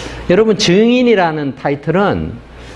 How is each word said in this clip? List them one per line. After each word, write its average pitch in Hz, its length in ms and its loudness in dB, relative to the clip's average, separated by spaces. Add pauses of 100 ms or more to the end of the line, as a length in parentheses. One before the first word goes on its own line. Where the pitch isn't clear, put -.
(300)
여러분, 202 280 2
증인이라는 190 960 2
타이틀은 143 800 -2 (440)